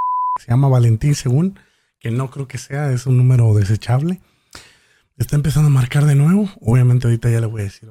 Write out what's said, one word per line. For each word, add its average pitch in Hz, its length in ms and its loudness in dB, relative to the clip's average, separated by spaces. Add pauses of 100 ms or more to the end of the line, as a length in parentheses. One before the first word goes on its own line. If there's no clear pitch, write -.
(400)
Se - 100 -10
llama 139 180 2
Valentín, 123 460 2
según. 156 440 -2 (400)
Que 117 120 -10
no 127 200 -6
creo 139 160 -12
que 123 120 -12
sea. 139 340 -6
Es 123 140 -4
un 131 100 2
número 123 380 4
desechable. 120 680 0 (960)
Me 123 60 -4
está 135 140 -4
empezando 151 320 2
a 143 40 2
marcar 131 320 2
de 147 100 2
nuevo. 185 360 2 (100)
Obviamente 123 460 2
ahorita 117 240 0
ya 117 100 0
le 117 60 -2
voy 110 160 -6
a - 20 -4
decir 98 260 -14